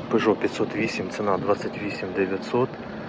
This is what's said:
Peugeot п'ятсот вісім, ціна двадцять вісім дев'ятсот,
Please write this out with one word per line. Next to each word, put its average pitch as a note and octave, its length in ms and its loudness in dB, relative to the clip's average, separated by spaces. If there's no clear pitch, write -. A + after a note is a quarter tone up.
Peugeot G#2+ 260 6
п'ятсот - 400 0
вісім, G#2 340 -2
ціна G2+ 280 0
двадцять G2 440 0
вісім G2 300 -4
дев'ятсот, G2 580 2